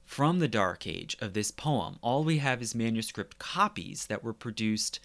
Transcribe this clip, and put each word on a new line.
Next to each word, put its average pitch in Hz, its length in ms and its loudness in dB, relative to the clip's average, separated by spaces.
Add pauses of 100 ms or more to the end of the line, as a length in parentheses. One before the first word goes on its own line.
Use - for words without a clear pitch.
from 160 340 2
the 160 80 4
Dark 98 400 2
Age - 320 -6
of 104 140 -4
this 107 180 0
poem. 113 520 0
All 131 200 2
we 160 160 4
have 131 220 0
is 117 140 -4
manuscript 113 640 -2
copies - 720 -2
that 104 140 -2
were 113 120 -4
produced 110 720 -2